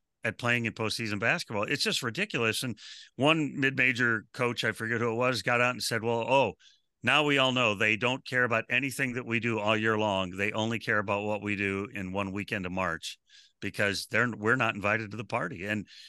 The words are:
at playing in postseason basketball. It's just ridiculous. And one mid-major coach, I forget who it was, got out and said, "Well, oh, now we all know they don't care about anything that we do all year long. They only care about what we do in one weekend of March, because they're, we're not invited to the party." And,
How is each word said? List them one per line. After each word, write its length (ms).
at 140
playing 260
in 80
postseason 480
basketball. 440
It's 200
just 180
ridiculous. 600
And 140
one 420
mid-major 720
coach, 320
I 80
forget 280
who 100
it 60
was, 260
got 180
out 120
and 100
said, 200
"Well, 260
oh, 240
now 220
we 140
all 140
know 220
they 220
don't 300
care 180
about 260
anything 440
that 120
we 120
do 220
all 160
year 220
long. 320
They 220
only 260
care 200
about 260
what 180
we 140
do 380
in 180
one 200
weekend 340
of 60
March, 460
because 500
they're, 260
we're 200
not 180
invited 360
to 60
the 80
party." 420
And, 200